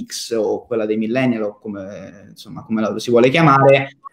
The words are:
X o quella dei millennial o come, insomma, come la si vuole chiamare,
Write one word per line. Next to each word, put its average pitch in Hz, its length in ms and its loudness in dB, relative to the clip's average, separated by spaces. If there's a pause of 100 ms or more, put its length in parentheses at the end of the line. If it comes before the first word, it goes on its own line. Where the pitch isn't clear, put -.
X - 260 -12
o 110 340 -4
quella 113 200 -4
dei 110 100 -2
millennial 113 460 -2
o 104 160 -8
come, 98 720 -16
insomma, - 340 -18
come 110 160 -4
la 104 180 -4
si - 120 -6
vuole 123 180 6
chiamare, 139 680 4 (160)